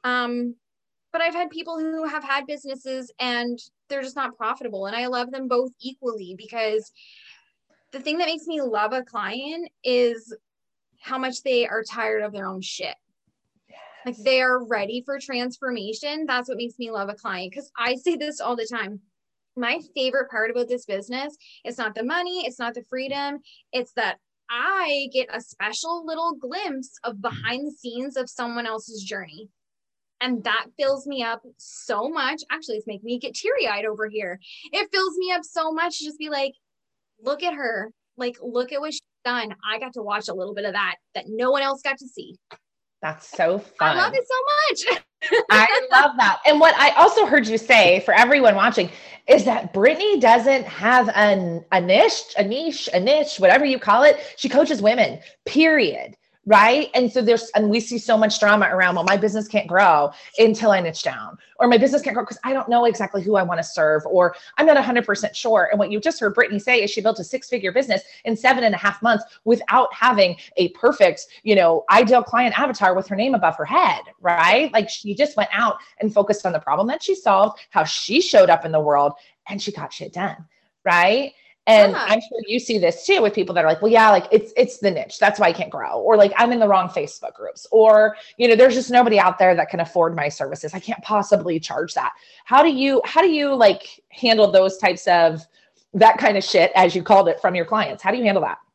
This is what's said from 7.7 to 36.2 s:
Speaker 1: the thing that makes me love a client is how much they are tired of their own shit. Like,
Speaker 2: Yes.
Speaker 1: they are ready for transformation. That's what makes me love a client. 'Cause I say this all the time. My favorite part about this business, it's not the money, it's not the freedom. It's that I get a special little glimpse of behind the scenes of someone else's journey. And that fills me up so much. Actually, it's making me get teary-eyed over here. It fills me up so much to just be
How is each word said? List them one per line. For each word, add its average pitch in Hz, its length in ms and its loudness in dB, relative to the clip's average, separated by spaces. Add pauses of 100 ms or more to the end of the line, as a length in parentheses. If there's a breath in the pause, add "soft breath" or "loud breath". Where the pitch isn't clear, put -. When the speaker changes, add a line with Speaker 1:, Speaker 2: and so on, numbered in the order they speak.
Speaker 1:
the 277 80 -16
thing 302 200 -6
that 349 80 -2
makes 320 200 -10
me 320 160 -8
love 220 300 -6
a 254 100 -8
client 254 680 -12 (140)
is 233 500 -4 (680)
how 262 180 -12
much 262 240 -10
they 247 240 -2
are 220 160 -8
tired 220 400 -8
of 208 100 -10
their 196 140 -12
own 190 140 -12
shit. - 340 -14 (1120 soft breath)
Like, 240 100 -12
Speaker 2:
Yes. 214 80 -20
Speaker 1:
they 262 160 0
are 254 240 -2
ready 220 380 -8
for 277 160 -10
transformation. 254 1080 -10
That's 247 220 -6
what 254 100 -10
makes 240 200 -12
me 233 140 -12
love 202 160 -8
a 208 80 -14
client. 190 360 -12
'Cause 277 240 -18
I 247 200 -6
say 330 200 -6
this 302 240 -12
all 240 140 -6
the 233 120 -8
time. 214 360 -12 (540)
My 247 240 -6 (160)
favorite 262 340 -6
part 226 220 -6
about 247 160 -4
this 247 180 -10
business, 247 500 -10 (280 soft breath)
it's 240 140 -14
not 214 180 -8
the 226 80 -8
money, 349 420 -8
it's 254 140 -14
not 233 140 -10
the 240 100 -16
freedom. 277 580 -10 (300 soft breath)
It's 247 220 -8
that 208 260 -6 (280)
I 285 640 -6
get 254 200 -4
a 269 80 -12
special 330 680 -10
little 330 280 -8
glimpse 277 680 -12
of 214 180 -12
behind 247 460 -10
the 285 60 -12
scenes 247 440 -14
of 254 140 -10
someone 240 360 -10
else's 220 360 -14
journey. 190 480 -16 (680)
And 247 240 -8
that 220 220 -6 (120)
fills 269 280 -6
me 269 160 -10
up 226 200 -10 (140)
so - 520 -10
much. 311 420 -6
Actually, 262 260 -10
it's 214 100 -12
making 208 200 -16
me 240 120 -8
get 247 160 -14
teary-eyed 262 520 -6
over 214 200 -8
here. 202 320 -10 (340 loud breath)
It 415 200 -8
fills 381 240 -4
me 370 160 -6
up 339 120 -6
so 320 280 -8
much 330 260 -6
to 302 60 -14
just 302 140 -16
be 302 100 -14